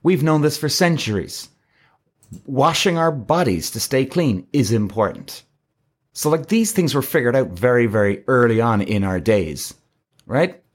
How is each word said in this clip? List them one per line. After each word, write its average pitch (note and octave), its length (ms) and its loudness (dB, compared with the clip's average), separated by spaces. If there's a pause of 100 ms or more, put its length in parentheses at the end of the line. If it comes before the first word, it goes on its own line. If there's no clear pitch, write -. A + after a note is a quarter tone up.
We've D#3+ 220 2
known D#3 180 2
this D3+ 160 0
for D3+ 100 -4
centuries. C#3 800 -2 (960)
Washing D#3 540 0
our E3 140 2
bodies B2 580 -2
to A2+ 100 -10
stay C3 240 0
clean C3+ 480 -2
is A#2 200 2
important. G#2 720 -4 (680)
So, - 160 -4
like, D#3 200 -2
these A3 240 0
things D#3 220 0
were C3+ 80 0
figured B2 340 0
out C3 140 0
very, A#2+ 360 2
very G2+ 400 0
early A#2+ 340 4
on A2+ 220 2
in G2+ 220 0
our F#2 160 -2
days, E2 520 -2 (540)
right? D#3+ 340 -4 (140)